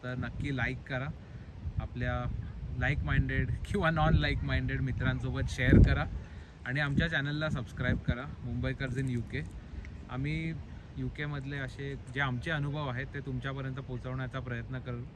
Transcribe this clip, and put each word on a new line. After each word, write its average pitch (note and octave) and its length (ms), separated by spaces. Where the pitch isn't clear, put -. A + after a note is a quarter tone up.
तर B2+ 140
नक्की B2 380
लाईक B2 320
करा, C3+ 200
आपल्या B2 440
लाईक C3+ 240
माइंडेड C3+ 480
किंवा F3+ 240
नॉन D#3+ 260
लाईक C#3+ 280
माइंडेड C3+ 380
मित्रांसोबत C3 680
शेअर C3 360
करा C#3+ 200
आणि C3 140
आमच्या D3 300
चॅनलला D3+ 400
सबस्क्राईब B2+ 480
करा, A#2+ 180
मुंबईकर्स B2 540
in C3+ 120
यूके. A#2+ 320
आम्ही D#3 440
यूकेमधले C#3 600
असे C#3 360
जे C3+ 60
आमचे C3 320
अनुभव D3 360
आहेत B2+ 260
ते C#3+ 120
तुमच्यापर्यंत C3+ 500
पोहोचवण्याचा B2+ 640
प्रयत्न B2 400
करू. B2 240